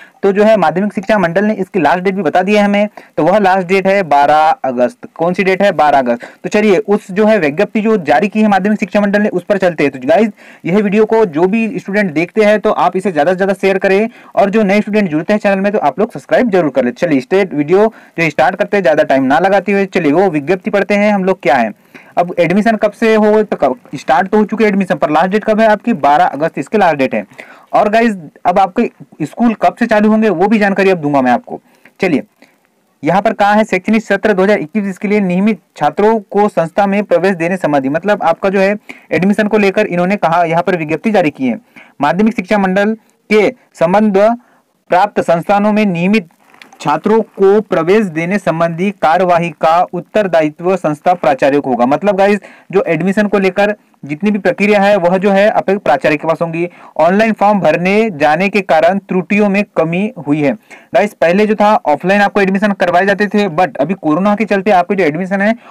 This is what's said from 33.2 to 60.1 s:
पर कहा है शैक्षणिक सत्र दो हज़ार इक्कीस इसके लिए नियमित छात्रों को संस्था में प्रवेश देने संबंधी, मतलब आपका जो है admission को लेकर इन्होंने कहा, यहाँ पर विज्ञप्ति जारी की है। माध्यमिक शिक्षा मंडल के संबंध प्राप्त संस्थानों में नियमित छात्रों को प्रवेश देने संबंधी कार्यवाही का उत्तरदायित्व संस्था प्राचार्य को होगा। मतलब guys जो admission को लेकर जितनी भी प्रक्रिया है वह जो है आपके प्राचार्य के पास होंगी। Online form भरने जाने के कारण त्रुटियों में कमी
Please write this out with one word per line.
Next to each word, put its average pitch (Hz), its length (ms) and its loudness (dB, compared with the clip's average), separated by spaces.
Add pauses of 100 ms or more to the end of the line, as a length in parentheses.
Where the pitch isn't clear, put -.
पर 214 120 0
कहा 202 200 0
है 220 100 2
शैक्षणिक 214 400 -2
सत्र 202 300 -2
दो 185 100 0
हज़ार 202 160 2
इक्कीस 196 260 -6
इसके 196 220 -8
लिए 208 120 0
नियमित 196 400 0 (180)
छात्रों 208 420 0
को 208 300 -2
संस्था 175 380 -2
में 196 160 -2
प्रवेश 185 320 0
देने 170 220 -4
संबंधी, 143 320 -2
मतलब 185 340 -2
आपका 165 260 -2
जो 196 100 -2
है 202 180 0 (340)
admission 208 360 0
को 214 100 0
लेकर 208 280 0
इन्होंने 175 300 -2
कहा, 175 280 0
यहाँ 165 200 -2
पर 185 140 -2
विज्ञप्ति 160 340 -4
जारी 180 180 2
की 131 180 -4
है। 110 120 -4 (420)
माध्यमिक 180 340 0
शिक्षा 208 220 -2
मंडल 196 360 0 (380)
के 202 220 2 (200)
संबंध 196 440 2 (720)
प्राप्त 180 320 0
संस्थानों 202 520 0
में 214 120 2
नियमित 185 440 0 (520)
छात्रों 202 400 0
को 202 400 2
प्रवेश 185 440 0
देने 170 320 -4
संबंधी 170 540 -2
कार्यवाही 170 580 0
का 165 440 0
उत्तरदायित्व 170 800 -2
संस्था 185 380 -2
प्राचार्य 147 460 0
को 139 100 -4
होगा। 120 160 0
मतलब 185 320 0
guys 196 220 2 (320)
जो 190 160 0
admission 185 400 0
को 202 120 0
लेकर 202 360 0 (300)
जितनी 151 260 -4
भी 202 80 -2
प्रक्रिया 208 420 0
है 202 160 2
वह 175 200 0
जो 196 140 0
है 196 180 2
आपके 190 280 -2
प्राचार्य 151 400 0
के 160 100 -6
पास 160 140 0
होंगी। 170 280 -4 (280)
Online 202 360 2
form 202 260 0
भरने 180 500 0
जाने 156 400 0
के 202 120 -2
कारण 170 360 2
त्रुटियों 196 520 -2
में 196 140 0 (120)
कमी 170 380 -2 (140)